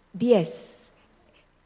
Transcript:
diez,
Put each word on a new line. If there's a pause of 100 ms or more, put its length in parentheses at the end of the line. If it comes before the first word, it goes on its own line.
(140)
diez, (760)